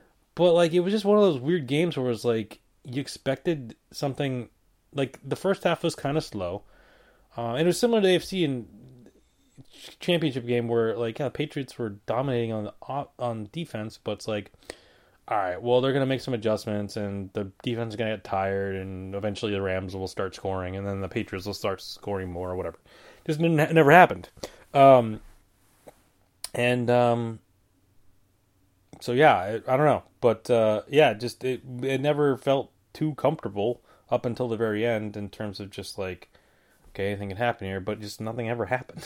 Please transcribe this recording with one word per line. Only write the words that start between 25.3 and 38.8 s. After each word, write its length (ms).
and, 360
um, 500
so, 100
yeah, 240
I, 380
I 20
don't 100
know. 180
But, 280
uh, 380
yeah, 260
just 300
it, 180
it 160
never 380
felt 340
too 220
comfortable 680
up 160
until 220
the 100
very 280
end 320
in 120
terms 300
of 100
just, 300
like, 300
okay, 160
anything 200
can 100
happen 300
here, 140
but 180
just 220
nothing 260
ever 200
happened. 380